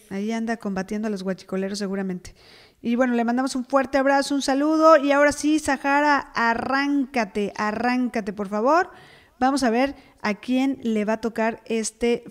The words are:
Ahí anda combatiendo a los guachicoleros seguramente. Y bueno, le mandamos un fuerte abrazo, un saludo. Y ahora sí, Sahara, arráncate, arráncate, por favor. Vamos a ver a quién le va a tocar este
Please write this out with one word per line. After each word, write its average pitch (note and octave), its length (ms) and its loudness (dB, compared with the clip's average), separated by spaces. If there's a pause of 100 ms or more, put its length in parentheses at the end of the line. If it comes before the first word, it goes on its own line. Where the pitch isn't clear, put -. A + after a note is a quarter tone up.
(100)
Ahí G3+ 220 -4
anda A3+ 240 -4
combatiendo G#3 520 -6
a - 20 -4
los F#3+ 120 -6
guachicoleros F#3+ 560 -6
seguramente. F#3+ 560 -6 (460)
Y A#3 160 -2
bueno, B3 180 2
le A#3 100 2
mandamos B3 300 -2
un B3 120 -6
fuerte C4+ 320 0
abrazo, C#4 360 2
un C#4 80 0
saludo. D#4 540 6
Y C#4 160 4
ahora C#4+ 200 4
sí, D4+ 260 0
Sahara, C#4+ 760 0
arráncate, A#3 1200 -2
arráncate, A3+ 760 -2
por G3 160 -8
favor. C4+ 420 2 (480)
Vamos C4+ 240 2
a B3 80 4
ver A3+ 240 0 (280)
a G#3+ 120 -2
quién B3+ 480 -2
le G#3+ 220 0
va A3 100 0
a A3 60 -4
tocar A3+ 460 -4
este A#3 640 -2